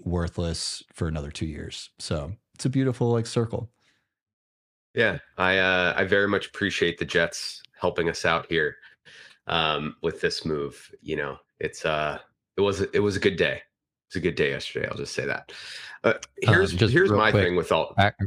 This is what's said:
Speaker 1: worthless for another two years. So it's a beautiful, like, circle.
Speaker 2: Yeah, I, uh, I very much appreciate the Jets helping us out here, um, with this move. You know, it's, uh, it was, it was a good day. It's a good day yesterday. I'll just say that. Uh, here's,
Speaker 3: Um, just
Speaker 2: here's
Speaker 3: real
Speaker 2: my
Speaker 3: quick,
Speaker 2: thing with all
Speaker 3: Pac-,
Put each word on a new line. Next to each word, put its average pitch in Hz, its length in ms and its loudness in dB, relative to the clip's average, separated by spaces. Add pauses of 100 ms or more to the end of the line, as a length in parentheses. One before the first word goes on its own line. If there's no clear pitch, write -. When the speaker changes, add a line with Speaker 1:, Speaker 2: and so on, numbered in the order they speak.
Speaker 1:
worthless 85 880 -4
for 85 160 -4
another 76 240 -6
two - 140 -6
years. - 520 -12
So 78 320 -6 (240)
it's - 100 -10
a 139 60 2
beautiful, 127 400 0
like, 117 160 0
circle. 117 420 -2 (1300)
Speaker 2:
Yeah, 107 240 2 (180)
I, 92 220 4
uh, 90 380 4
I 98 80 2
very 101 240 4
much 98 180 0
appreciate 87 520 -2
the 87 60 -4
Jets - 560 -2 (160)
helping 87 320 0
us - 160 -4
out 82 240 2
here, 78 280 -2 (720)
um, 78 520 -2
with 82 200 -4
this - 240 -2
move. 73 480 -6 (100)
You 78 140 -6
know, 71 220 -6 (200)
it's, - 260 -8
uh, 76 340 -2 (380)
it 95 40 0
was, 98 220 2
it - 180 0
was 104 160 0
a - 40 -4
good 95 160 2
day. 73 260 0 (460)
It's - 80 -12
a 87 40 -2
good 85 160 -2
day 71 140 2
yesterday. - 380 -6
I'll - 80 -8
just - 160 -8
say 69 140 -6
that. - 240 -6 (540)
Uh, 117 100 6 (260)
here's, 180 300 4
Speaker 3:
Um, 87 80 -4
just 107 140 4
Speaker 2:
here's 185 180 4
Speaker 3:
real 208 80 4
Speaker 2:
my 107 140 6
Speaker 3:
quick, 104 100 6
Speaker 2:
thing 90 140 2
with 85 160 0
all 80 240 2
Speaker 3:
Pac-, 101 200 4 (100)